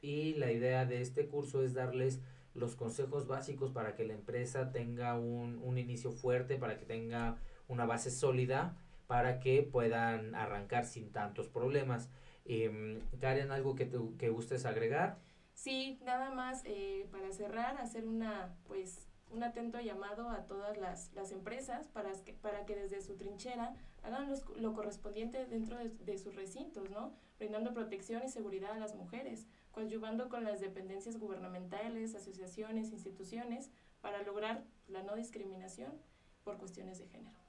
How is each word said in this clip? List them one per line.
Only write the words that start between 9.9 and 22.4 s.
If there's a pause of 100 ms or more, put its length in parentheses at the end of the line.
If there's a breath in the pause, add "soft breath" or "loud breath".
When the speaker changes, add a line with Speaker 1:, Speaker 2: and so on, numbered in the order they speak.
Speaker 1:
arrancar
sin
tantos
problemas. (360 loud breath)
Em, (200)
Karen,
¿algo
que
tú,
que
gustes
agregar? (360 loud breath)
Speaker 2:
Sí,
nada
más,
eh,
para
cerrar,
hacer
una, (120)
pues, (240)
un
atento
llamado
a
todas
las,
las
empresas
para (120)
que,
para